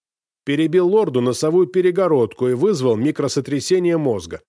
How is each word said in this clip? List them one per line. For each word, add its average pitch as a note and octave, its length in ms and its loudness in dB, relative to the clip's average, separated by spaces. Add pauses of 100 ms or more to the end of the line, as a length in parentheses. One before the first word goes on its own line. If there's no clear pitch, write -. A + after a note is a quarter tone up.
(460)
перебил D#3+ 420 2
лорду F3+ 340 2
носовую D#3 440 0
перегородку F3 800 0
и B2+ 60 0
вызвал C3 420 0
микросотрясение D3 1000 -2
мозга. G2 520 -4